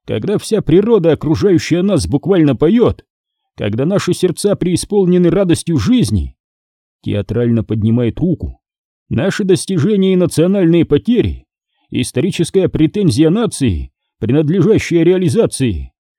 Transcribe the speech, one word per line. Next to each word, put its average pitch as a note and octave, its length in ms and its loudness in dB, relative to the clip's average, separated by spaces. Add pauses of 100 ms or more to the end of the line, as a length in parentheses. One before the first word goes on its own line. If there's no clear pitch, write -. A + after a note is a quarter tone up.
когда A#2 300 -4
вся - 240 -2
природа, F#3 520 2
окружающая D#3+ 680 0
нас, F3+ 260 0
буквально D3 500 2
поет, F3 500 2 (500)
когда A2+ 300 -4
наши F#3 260 -2
сердца F3+ 420 -2
преисполнены F3 760 0
радостью E3+ 480 0
жизни", G#2 580 -2 (680)
театрально G#2+ 600 -2
поднимает A2+ 540 -2
руку, D#3+ 420 -4 (480)
"наши F3+ 360 -2
достижения F#3+ 680 0
и F#3 40 2
национальные F3 680 2
потери, D3 600 -2 (420)
историческая D#3+ 800 -2
претензия D#3 600 2
нации, A#2+ 640 -2 (260)
принадлежащая E3 880 0
реализации, D#3 880 0 (240)